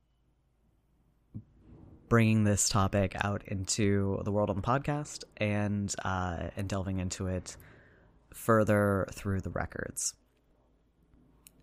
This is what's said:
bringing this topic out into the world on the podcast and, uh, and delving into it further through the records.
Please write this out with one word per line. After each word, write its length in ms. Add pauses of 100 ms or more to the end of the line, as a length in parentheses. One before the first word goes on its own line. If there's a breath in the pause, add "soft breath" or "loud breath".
(2000)
bringing 340
this 240
topic 560
out 220
into 800
the 60
world 180
on 60
the 60
podcast 640 (140)
and, 560 (100)
uh, 540
and 100
delving 320
into 280
it 280 (760 loud breath)
further 800
through 300
the 100
records. 640 (1500)